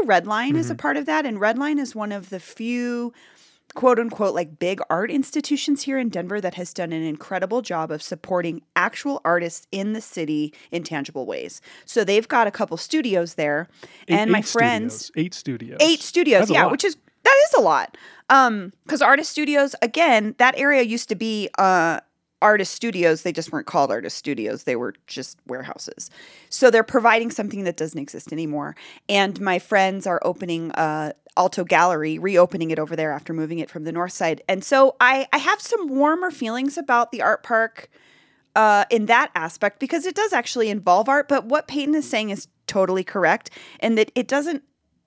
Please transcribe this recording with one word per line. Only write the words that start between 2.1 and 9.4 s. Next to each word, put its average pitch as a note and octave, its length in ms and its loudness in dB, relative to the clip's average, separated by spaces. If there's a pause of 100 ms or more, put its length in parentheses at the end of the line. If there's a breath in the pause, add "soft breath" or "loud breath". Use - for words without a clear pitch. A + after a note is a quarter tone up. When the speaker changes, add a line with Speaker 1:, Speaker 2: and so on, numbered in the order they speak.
Speaker 1:
of F#3+ 180 -12
the F#3 100 -10
few, A#3+ 720 -6 (640 soft breath)
quote B3 240 4
unquote, G#3+ 360 -2
like, D#3+ 240 -4
big F#3 300 -2
art F#3 220 -2
institutions C#4+ 720 -2
here C4+ 160 -4
in A#3+ 100 -2
Denver F#3+ 320 -6
that F3+ 140 -6
has F3+ 180 -10
done E3+ 200 -6
an D#3+ 100 -6
incredible F#3 600 -4
job D#3+ 280 -6
of D3+ 120 -8
supporting E3+ 600 -6 (120)
actual A3+ 500 0
artists E3+ 480 0